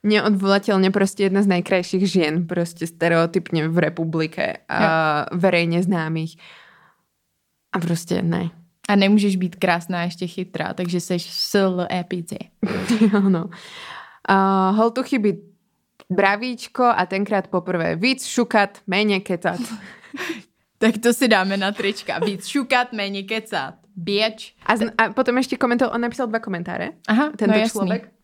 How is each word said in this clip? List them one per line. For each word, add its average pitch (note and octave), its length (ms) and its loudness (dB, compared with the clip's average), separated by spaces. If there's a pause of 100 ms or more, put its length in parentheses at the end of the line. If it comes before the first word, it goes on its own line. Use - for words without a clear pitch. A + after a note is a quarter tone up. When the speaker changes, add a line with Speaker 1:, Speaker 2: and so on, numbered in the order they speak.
Speaker 1:
neodvolatelně G3 880 4
prostě G3 320 0
jedna G3 180 2
z G3+ 60 4
nejkrajších F#3 640 0
žien E3 360 2
prostě E3+ 400 -4
stereotypně E3+ 800 0
v E3 80 0
republike D#3+ 800 -2 (120)
a - 120 0
Speaker 2:
Jo. D#3+ 580 0
Speaker 1:
verejně E3+ 440 2
známých. D#3+ 540 -2 (1400)
A F3+ 60 -2
prostě E3+ 420 -2
ne. F3 280 -2 (400)
Speaker 2:
A G#3 60 4
nemůžeš G3+ 400 4
být F3+ 200 -4
krásná F3 440 -2
a E3+ 100 -2
ještě F3 180 -8
chytrá, F3+ 460 -8
takže F3+ 260 -2
seš E3+ 300 -4
S - 260 -4
L F#3 360 2
E F3+ 120 -4
P F3 200 -6
C. - 120 -12 (380)
Speaker 1:
<laughs> G#3+ 400 2
Jo, G3+ 160 4
no. E3 160 2 (800)
A F#3+ 440 4
hol A3 220 4
tu B3+ 120 -4
chybí G#3 340 0 (720)
bravíčko G#3 720 0
a A3 220 4
tenkrát G3 420 -2
poprvé: E3+ 480 -2
"Víc B3 300 -2
šukat, G#3+ 440 2 (180)
méně G3+ 320 2
kecat." F3 460 -4
<laughs> - 1120 -14
Speaker 2:
Tak A3 200 2
to A#3+ 160 4
si B3+ 140 2
dáme G3 300 2
na G3 140 -2
trička. G3 540 -4
"Víc G3+ 220 -6
šukat, B3 460 0
méně G3 300 -6
kecat. G3 500 -6 (220)
Běč." G3+ 580 -2 (120)
Speaker 1:
A A3+ 120 2
z-, A3+ 200 -2
a A3+ 160 2
potom B3+ 240 2
ještě B3+ 200 0
komentoval, A#3+ 380 2
on A#3 60 -2
napísal A#3+ 260 -4
dva A3 120 -4
komentáře. F3 520 -6 (160)
Speaker 2:
Aha, G#3+ 280 2
Speaker 1:
Tento G#3+ 180 2
Speaker 2:
no G#3+ 60 6
jasný. A3 200 -2
Speaker 1:
člověk. F#3 300 -2 (140)